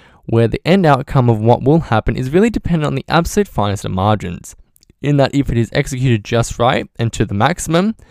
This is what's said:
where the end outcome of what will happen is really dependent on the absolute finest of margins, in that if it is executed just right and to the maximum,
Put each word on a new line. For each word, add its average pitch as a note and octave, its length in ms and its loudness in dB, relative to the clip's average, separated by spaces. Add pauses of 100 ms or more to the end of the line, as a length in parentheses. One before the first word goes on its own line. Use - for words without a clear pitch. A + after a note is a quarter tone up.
(260)
where A#2 200 2
the - 180 -4
end F3+ 220 2
outcome C3 420 2
of A2 120 2
what A#2 240 2
will D#3 160 4
happen - 340 -2
is B2+ 160 -6
really F#3+ 180 2
dependent E3+ 380 -2
on C#3 80 -2
the C3+ 140 -6
absolute E3+ 400 0
finest G2+ 360 -4
of G#2 60 -6
margins, F#2+ 640 -2 (480)
in C#3+ 140 0
that C3+ 180 2
if C#3 160 0
it A#2+ 80 0
is A2+ 140 0
executed B2+ 520 0
just - 360 -2
right A#2+ 360 0
and A2+ 160 -2
to A2 140 -2
the G2+ 80 -6
maximum, E3 600 0 (140)